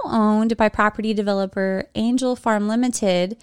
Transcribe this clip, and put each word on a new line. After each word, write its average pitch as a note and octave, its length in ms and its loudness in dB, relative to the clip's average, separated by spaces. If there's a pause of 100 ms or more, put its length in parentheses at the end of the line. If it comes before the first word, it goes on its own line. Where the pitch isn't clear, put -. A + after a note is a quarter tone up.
owned A3 520 2
by A3 120 2
property G#3+ 440 0
developer G3 840 -2
Angel B3 400 0
Farm G#3+ 320 0
Limited, G#3+ 760 0